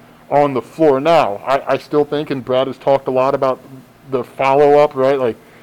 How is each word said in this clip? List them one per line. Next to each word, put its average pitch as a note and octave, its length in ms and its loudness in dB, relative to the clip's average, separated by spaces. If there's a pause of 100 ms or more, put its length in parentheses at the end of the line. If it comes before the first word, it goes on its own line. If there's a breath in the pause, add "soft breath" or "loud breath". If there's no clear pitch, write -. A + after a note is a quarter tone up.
(300 loud breath)
on C#3+ 240 0
the A#2+ 80 -4
floor. C#3+ 380 0
Now, C#3 360 2
I, C3+ 360 -4
I C3+ 60 -2
still D3 260 -2
think, D3+ 260 -6
and C3+ 140 -8
Brad C3 220 -2
has C3 120 -12
talked C#3 300 -2
a - 20 -6
lot C3 240 0
about C3+ 240 -2 (520)
the B2+ 120 -4
follow-up, C#3+ 720 2
right? C3+ 240 0
Like, A#2+ 180 -4 (260 loud breath)